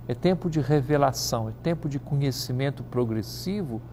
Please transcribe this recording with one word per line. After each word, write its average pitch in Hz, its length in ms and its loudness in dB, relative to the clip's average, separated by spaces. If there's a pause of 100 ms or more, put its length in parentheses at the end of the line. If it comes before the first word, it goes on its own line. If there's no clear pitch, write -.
É 123 80 -2
tempo 180 340 2
de 156 120 2
revelação, 131 880 2
é - 20 -4 (100)
tempo 160 280 0
de 139 100 -2
conhecimento 139 840 -2
progressivo 123 1000 -2 (120)